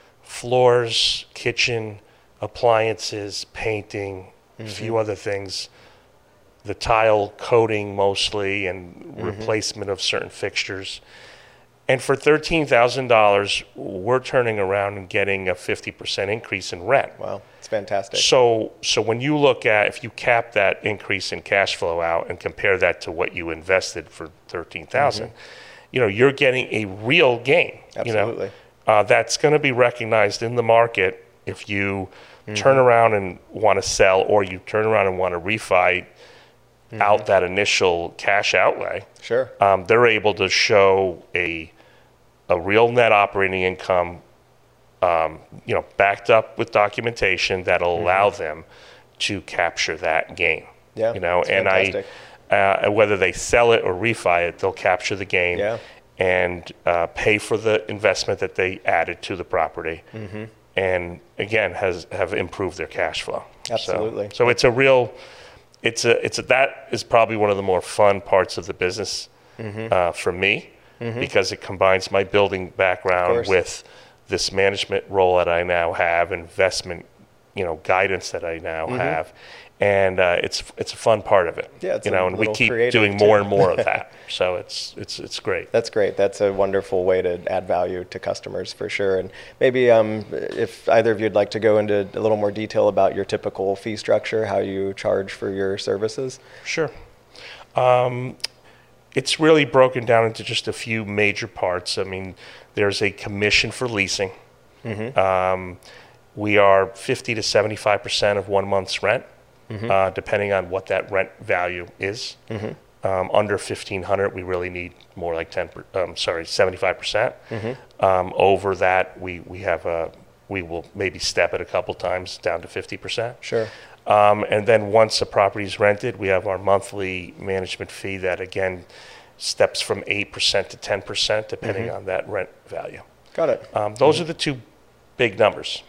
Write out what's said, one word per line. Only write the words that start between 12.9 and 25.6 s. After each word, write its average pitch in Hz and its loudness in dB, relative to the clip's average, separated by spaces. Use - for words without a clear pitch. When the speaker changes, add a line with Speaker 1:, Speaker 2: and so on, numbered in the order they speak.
Speaker 1:
dollars, 101 4
we're 98 -2
turning 120 0
around 101 0
and 95 -14
getting 98 0
a 87 0
fifty - -6
percent - -6
increase 104 -6
in 87 -12
rent. 123 0
Speaker 2:
Wow, 101 -8
it's - -20
fantastic. 101 -4
Speaker 1:
So, 120 4
so - 0
when 110 -2
you 151 0
look 135 2
at, 104 4
if - -8
you 117 -10
cap - 0
that 98 0
increase 101 -4
in 85 -8
cash 98 0
flow 85 -2
out 82 -2
and 87 -8
compare 98 -2
that 90 0
to - -10
what 82 -4
you 85 -8
invested 82 -2
for 82 -16
thirteen 82 -12
thousand, 127 -2
Speaker 2:
Mm-hmm. - -20